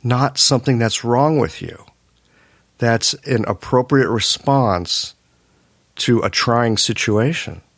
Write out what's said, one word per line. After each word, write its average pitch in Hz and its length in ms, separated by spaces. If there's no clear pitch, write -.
not 127 340
something 127 420
that's 113 240
wrong 135 360
with 104 220
you. - 220
That's 113 340
an 120 220
appropriate 127 640
response 110 1040
to 117 240
a - 80
trying 117 480
situation. 110 840